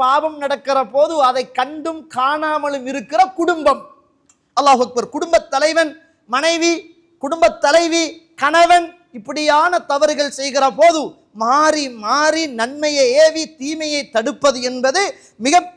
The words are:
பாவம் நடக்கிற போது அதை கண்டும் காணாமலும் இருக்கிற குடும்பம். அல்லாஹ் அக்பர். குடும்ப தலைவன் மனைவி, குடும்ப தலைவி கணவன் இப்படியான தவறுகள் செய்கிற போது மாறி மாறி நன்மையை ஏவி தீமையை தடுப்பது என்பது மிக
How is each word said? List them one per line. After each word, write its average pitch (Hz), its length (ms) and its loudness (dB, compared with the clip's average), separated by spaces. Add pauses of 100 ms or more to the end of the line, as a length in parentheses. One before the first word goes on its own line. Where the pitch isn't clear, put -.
பாவம் 294 420 0
நடக்கிற 269 360 -2 (160)
போது 320 200 2 (140)
அதை 254 160 -2 (160)
கண்டும் 311 420 -6 (140)
காணாமலும் 285 760 -2
இருக்கிற 285 280 -4 (200)
குடும்பம். 320 420 0 (800)
அல்லாஹ் 269 260 4
அக்பர். 240 300 -6
குடும்ப 339 220 0 (160)
தலைவன் 311 380 2 (420)
மனைவி, 330 380 0 (460)
குடும்ப 330 300 0 (160)
தலைவி 330 400 2 (380)
கணவன் 339 440 4 (320)
இப்படியான 302 600 0 (120)
தவறுகள் 285 480 0
செய்கிற 269 260 -2 (140)
போது 320 220 6 (420)
மாறி 302 420 2 (200)
மாறி 302 380 0 (160)
நன்மையை 285 480 0 (160)
ஏவி 320 200 2 (180)
தீமையை 302 500 -6
தடுப்பது 254 480 -2 (100)
என்பது 262 320 -2 (440)
மிக 285 100 2 (220)